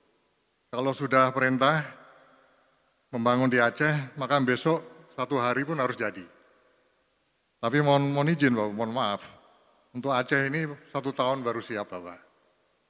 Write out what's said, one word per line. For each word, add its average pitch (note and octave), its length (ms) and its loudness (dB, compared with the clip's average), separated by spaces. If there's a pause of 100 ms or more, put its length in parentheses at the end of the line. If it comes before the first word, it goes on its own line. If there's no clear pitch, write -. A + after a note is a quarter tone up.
(680)
Kalau B2+ 240 -2
sudah C3 400 2
perintah C3 560 2 (1300)
membangun B2 340 2
di B2 140 2
Aceh, C#3+ 560 0
maka C3 240 -2
besok C3 400 0 (320)
satu C3 240 -2
hari B2 240 0
pun D3+ 160 -4
harus B2+ 160 0
jadi. G2 320 -6 (1400)
Tapi B2 180 2
mohon, C#3+ 300 4
mohon C#3+ 180 0
izin, C#3+ 240 2
Bapak, G#2+ 220 -2
mohon A2 180 -4
maaf. G#2+ 300 -4 (720)
Untuk B2+ 160 -6
Aceh C3+ 400 0
ini D#3+ 160 -4 (240)
satu C3+ 240 -6
tahun C3 320 -2
baru A2+ 160 -2
siap, G#2 240 -8
Bapak. F2 320 -14 (720)